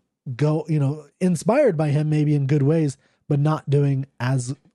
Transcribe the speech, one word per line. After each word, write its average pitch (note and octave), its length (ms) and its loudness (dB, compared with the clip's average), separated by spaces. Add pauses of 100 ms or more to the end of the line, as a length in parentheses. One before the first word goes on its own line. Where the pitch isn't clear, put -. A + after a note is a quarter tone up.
(340)
go, D3+ 340 -2
you D#3 100 0
know, C#3+ 280 -2 (140)
inspired G3+ 560 2
by D3+ 140 0
him D3+ 180 0
maybe D3+ 260 2
in C#3 120 0
good D3 160 2
ways, D3+ 340 0 (320)
but D3 100 0
not D3+ 300 -2
doing C#3 380 0 (120)
as B2+ 360 -4 (200)